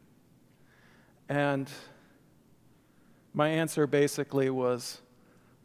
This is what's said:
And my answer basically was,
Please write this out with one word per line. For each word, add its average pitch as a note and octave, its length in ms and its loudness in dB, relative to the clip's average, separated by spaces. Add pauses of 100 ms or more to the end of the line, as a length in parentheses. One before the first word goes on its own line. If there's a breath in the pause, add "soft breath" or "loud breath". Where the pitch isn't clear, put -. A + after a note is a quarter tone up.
(1300 soft breath)
And C#3+ 400 -2 (1600 loud breath)
my D3 140 2
answer D#3 400 0
basically C#3 640 2
was, B2 500 -2 (640 soft breath)